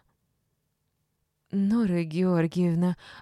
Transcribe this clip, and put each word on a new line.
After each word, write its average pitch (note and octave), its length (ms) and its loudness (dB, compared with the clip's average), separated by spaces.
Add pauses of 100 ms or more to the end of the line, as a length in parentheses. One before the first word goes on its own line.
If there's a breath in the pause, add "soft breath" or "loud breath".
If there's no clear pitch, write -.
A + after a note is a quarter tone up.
(1500)
«Нора G3 540 0
Георгиевна», E3+ 920 0 (240 loud breath)